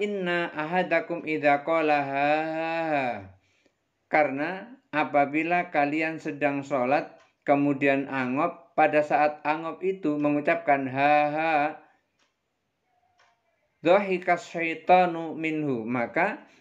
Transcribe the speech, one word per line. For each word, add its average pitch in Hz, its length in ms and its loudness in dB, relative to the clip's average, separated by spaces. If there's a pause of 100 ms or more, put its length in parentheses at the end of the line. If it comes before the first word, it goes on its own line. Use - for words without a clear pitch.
inna 180 480 -2
ahadakum 165 720 -2
idza 143 400 2
qala 156 400 2
ha, 139 280 0 (120)
ha, 160 400 -4
ha. 147 240 0 (1040)
Karena 160 640 0 (160)
apabila 151 800 0
kalian 156 480 -2
sedang 143 480 -4
sholat, 139 480 0 (320)
kemudian 139 640 2
angop, 135 640 -4
pada 151 320 4
saat 151 400 2
angop 160 400 -4
itu 170 320 -2
mengucapkan 143 720 0
ha, 139 240 2 (160)
ha, 160 220 -2 (2250)
dhahika 185 480 2
syaitanu 165 1040 2
minhu, 151 480 -2
maka 127 560 -2 (180)